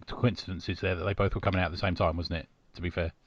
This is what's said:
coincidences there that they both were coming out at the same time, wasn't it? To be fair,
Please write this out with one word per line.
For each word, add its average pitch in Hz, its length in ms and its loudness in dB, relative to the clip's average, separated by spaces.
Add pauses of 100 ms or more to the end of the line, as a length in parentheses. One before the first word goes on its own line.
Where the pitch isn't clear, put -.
coincidences 95 760 -2
there 92 140 2
that 87 100 -2
they 98 80 2
both 98 220 2
were 98 80 -2
coming 95 180 2
out 87 60 4
at 78 60 -4
the 87 60 -6
same 92 160 0
time, 82 220 2
wasn't 85 220 -2
it? - 100 -10 (280)
To - 40 -12
be 87 100 -2
fair, 82 220 -2 (140)